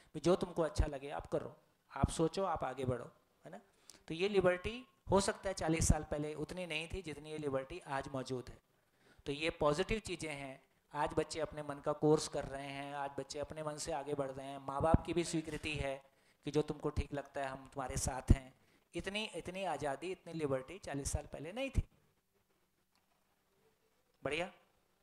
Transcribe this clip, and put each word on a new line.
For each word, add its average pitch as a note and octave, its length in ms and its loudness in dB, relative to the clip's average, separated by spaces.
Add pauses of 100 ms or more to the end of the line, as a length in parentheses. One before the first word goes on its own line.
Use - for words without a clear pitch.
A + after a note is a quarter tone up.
(160)
कि D#3 40 -4
जो E3+ 160 6
तुमको F3 260 0
अच्छा D#3 260 2
लगे C#3 220 -6
आप E3 180 -6
करो, C3+ 280 -2 (360)
आप C#3 180 2
सोचो, E3 360 2
आप D#3+ 180 -2
आगे C3 220 -2
बढ़ो, B2 240 -2 (360)
है D3 60 -14
ना। G3 80 -14 (480)
तो D#3+ 60 -6
ये E3+ 160 0
liberty G3 560 4 (260)
हो F#3+ 100 8
सकता G3+ 280 0
है F#3+ 40 -2
चालीस E3 340 2
साल D3+ 160 6
पहले D3+ 320 -2
उतनी F3 300 -6
नहीं D#3+ 220 -4
थी F#3 140 -8
जितनी D3+ 300 -10
ये D#3 60 -8
liberty C#3+ 420 -2 (100)
आज C#3 240 -2
मौजूद B2+ 360 -4
है। - 80 -16 (680)
तो D3 60 -4
ये D3+ 180 0 (100)
positive E3 400 4
चीज़ें D#3+ 320 -6
हैं। C#3 300 -8 (340)
आज D#3+ 180 2
बच्चे D#3 260 0
अपने D3+ 240 -4
मन C#3+ 220 -8
का D3+ 80 2
कोर्स D3+ 340 6
कर C#3+ 180 -4
रहे C3+ 220 -8
हैं, C#3 280 -6
आज C#3 220 -4
बच्चे C#3 220 -8
अपने D#3 240 -6
मन D3+ 140 -4
से D3 140 -6
आगे C#3+ 220 -2
बढ़ C3+ 180 -2
रहे C3+ 140 -8
हैं, C#3 220 -8
माँ C#3 140 -2
बाप D#3+ 240 8
की F3 80 -2
भी E3+ 100 2
स्वीकृति D#3 520 -2
है C#3 200 -2 (500)
कि D3 60 -4
जो D3 100 4
तुमको D3+ 280 -2
ठीक D3 240 -2
लगता C#3 280 -4
है C3+ 60 -2
हम C3+ 260 -10
तुम्हारे C3+ 240 2
साथ C3 340 4
हैं। C3 220 6 (400)
इतनी, F#3+ 300 -2 (120)
इतनी F3 300 -6
आज़ादी, D3 460 -2
इतनी E3+ 220 -10
लिबर्टी D3 460 0
चालीस C#3+ 320 -4
साल D3+ 220 -2
पहले C#3 200 -8
नहीं C4 160 -2
थी। - 140 2 (2500)
बढ़िया, D#3 260 -2 (540)